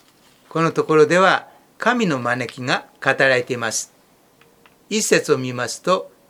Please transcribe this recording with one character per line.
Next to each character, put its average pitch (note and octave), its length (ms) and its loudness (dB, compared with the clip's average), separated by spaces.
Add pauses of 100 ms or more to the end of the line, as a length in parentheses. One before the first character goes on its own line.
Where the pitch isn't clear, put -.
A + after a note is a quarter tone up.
(500)
こ D#3+ 120 -2
の E3 100 0
と D3 120 -2
こ D#3+ 120 0
ろ D3+ 100 8
で E3 120 2
は F3+ 300 2 (300)
神 A#3 280 0
の C#3+ 140 -2
招 A#2+ 340 -4
き C3 80 -16
が D#3 240 -4 (180)
語 C3+ 160 2
ら C3+ 100 4
れ B2+ 140 2
て B2+ 100 -8
い A#2+ 40 -6
ま A2+ 140 -4
す。 - 200 -8 (1000)
一 G#3+ 140 -2
節 D#3+ 300 0
を C3+ 40 0
見 B2+ 160 -8
ま B2 140 -6
す - 140 -12
と、 - 300 -4 (180)